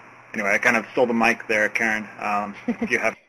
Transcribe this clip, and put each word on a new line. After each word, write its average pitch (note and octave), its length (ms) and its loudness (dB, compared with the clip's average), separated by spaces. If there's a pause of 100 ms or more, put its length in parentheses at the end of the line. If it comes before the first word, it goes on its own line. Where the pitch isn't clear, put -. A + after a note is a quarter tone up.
(340)
anyway, G#2 180 -2
I G#2+ 60 4
kind A#2+ 180 2
of A2 160 -2
stole B2+ 140 4
the A#2 80 2
mic A#2 340 2
there, G#2+ 220 2
Karen. A2 360 -2 (140)
Um, G#2 340 -4 (120)
if A#3 240 -4
you B2 80 2
have A3 160 -2 (140)